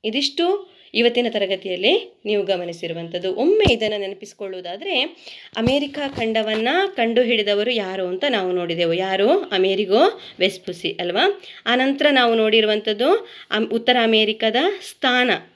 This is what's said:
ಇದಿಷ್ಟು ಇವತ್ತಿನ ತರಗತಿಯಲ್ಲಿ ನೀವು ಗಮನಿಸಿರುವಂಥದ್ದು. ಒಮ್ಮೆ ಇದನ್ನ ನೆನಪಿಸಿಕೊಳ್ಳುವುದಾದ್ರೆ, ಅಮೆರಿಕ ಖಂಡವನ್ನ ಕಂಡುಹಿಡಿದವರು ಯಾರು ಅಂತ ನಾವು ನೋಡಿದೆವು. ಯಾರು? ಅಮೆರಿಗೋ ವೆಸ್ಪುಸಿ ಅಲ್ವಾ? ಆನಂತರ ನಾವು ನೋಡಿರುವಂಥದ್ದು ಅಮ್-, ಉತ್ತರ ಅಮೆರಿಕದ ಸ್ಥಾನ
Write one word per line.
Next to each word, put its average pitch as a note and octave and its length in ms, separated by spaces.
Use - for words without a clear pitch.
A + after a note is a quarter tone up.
ಇದಿಷ್ಟು E4+ 680
ಇವತ್ತಿನ A#3 360
ತರಗತಿಯಲ್ಲಿ G3 920
ನೀವು G#3 200
ಗಮನಿಸಿರುವಂಥದ್ದು. E3+ 880
ಒಮ್ಮೆ E4+ 400
ಇದನ್ನ A3 240
ನೆನಪಿಸಿಕೊಳ್ಳುವುದಾದ್ರೆ, G3 1000
ಅಮೆರಿಕ C#4 420
ಖಂಡವನ್ನ A3 520
ಕಂಡುಹಿಡಿದವರು A3+ 760
ಯಾರು F#3+ 360
ಅಂತ F#3 220
ನಾವು F#3+ 240
ನೋಡಿದೆವು. E3+ 420
ಯಾರು? F#3+ 440
ಅಮೆರಿಗೋ G3 840
ವೆಸ್ಪುಸಿ F#3 520
ಅಲ್ವಾ? G#3+ 500
ಆನಂತರ C4 440
ನಾವು A#3+ 240
ನೋಡಿರುವಂಥದ್ದು G#3+ 760
ಅಮ್-, A3 220
ಉತ್ತರ A#3 300
ಅಮೆರಿಕದ A3 540
ಸ್ಥಾನ B3 400